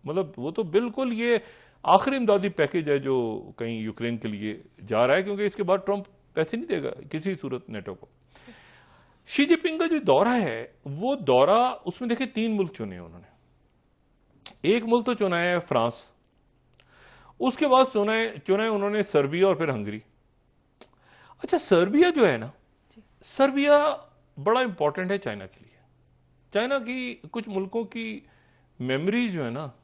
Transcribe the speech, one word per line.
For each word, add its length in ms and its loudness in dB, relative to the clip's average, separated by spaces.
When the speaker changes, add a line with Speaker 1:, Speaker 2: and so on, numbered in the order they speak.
Speaker 1:
मतलब 340 -4
वो 140 -6
तो 120 -4
बिल्कुल 500 -2
ये 280 0
आखिरी 340 4
इमदादी 320 2
पैकेज 400 0
है 100 4
जो 160 0
कहीं 240 -6
यूक्रेन 340 -4
के 100 -6
लिए 360 -6
जा 240 2
रहा 100 6
है, 80 2
क्योंकि 220 -4
इसके 180 -4
बाद 160 2
ट्रंप 260 -4
पैसे 220 -2
नहीं 100 -8
देगा 220 -4
किसी 240 -4
सूरत 340 -8
नेटो 240 -10
को। 140 -20
शी 160 2
जिनपिंग 340 2
का 80 0
जो 120 0
दौरा 320 2
है 420 -2
वो 280 -4
दौरा, 560 4
उसमें 380 -8
देखिए 180 -2
तीन 240 -4
मुल्क 200 -2
चुने 280 -12
उन्होंने, 300 -20
एक 180 2
मुल्क 220 2
तो 80 0
चुना 240 0
है 220 0
फ्रांस, 520 -2
उसके 280 0
बाद 200 8
चुना 260 0
है, 260 -2
चुना 240 0
है 60 0
उन्होंने 340 0
सर्बिया 440 2
और 80 4
फिर 140 -2
हंगरी। 320 -6
अच्छा, 140 0
सर्बिया 520 4
जो 160 4
है 120 2
ना, 100 -8
Speaker 2:
जी। 100 -20
Speaker 1:
सर्बिया 540 4
बड़ा 240 2
इंपॉर्टेंट 500 -2
है 60 -2
चाइना 280 -8
के 160 -20
लिए। 160 -20
चाइना 260 0
की 420 -8
कुछ 180 -6
मुल्कों 360 -4
की 420 -10
मेमोरीज 520 -2
जो 120 -4
है 80 -6
ना 200 -10